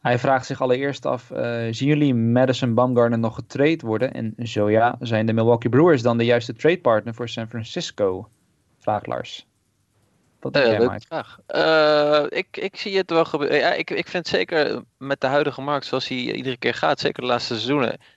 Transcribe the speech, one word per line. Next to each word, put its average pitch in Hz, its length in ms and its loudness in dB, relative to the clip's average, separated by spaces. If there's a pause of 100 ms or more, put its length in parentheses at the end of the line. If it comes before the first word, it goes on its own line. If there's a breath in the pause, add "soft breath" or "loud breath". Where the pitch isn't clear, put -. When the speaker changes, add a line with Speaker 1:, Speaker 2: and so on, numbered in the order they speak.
Speaker 1:
Hij 123 180 2
vraagt 131 280 0
zich 131 140 -8
allereerst 131 460 -2
af, 127 240 -4
eh, 117 400 -4
"Zien 131 180 -2
jullie 147 260 4
Madison 120 600 2
Bumgarner 120 440 2
nog 113 160 -2
getrade 143 520 -2
worden? 110 280 -2
En 113 240 -8
zo 110 320 -2
ja, 113 300 2
zijn 113 260 -2
de 113 60 0
Milwaukee 117 380 2
Brewers 143 320 4
dan 117 160 2
de 117 60 2
juiste 117 300 2
tradepartner 117 600 2
voor 117 140 -8
San 113 200 -8
Francisco?" 107 800 -4 (500)
Vraagt - 280 -4
Lars. - 420 -10 (920)
Wat 131 120 -8
denk 143 120 4
Speaker 2:
Eh, 113 60 6
Speaker 1:
jij, 107 100 2
Speaker 2:
leuke 120 140 2
Speaker 1:
Mike? 104 120 -12
Speaker 2:
vraag. - 400 -10
Eh, 151 920 2
ik, - 180 -8
ik - 200 -8
zie 196 200 -4
het 185 140 0
wel 165 140 4
gebeuren. 147 340 0
Ja, 151 140 2
ik, - 180 -4
ik 160 180 -6
vind 175 180 -6
zeker 156 560 0 (160)
met 139 220 -6
de 135 60 -2
huidige 143 340 0
markt, 139 260 -4
zoals 127 220 -4
hij 127 100 -6
iedere 123 380 -6
keer 123 180 -2
gaat, 156 260 0
zeker - 220 -4
de 123 60 -4
laatste 120 260 -2
seizoenen, 120 440 -2 (180 soft breath)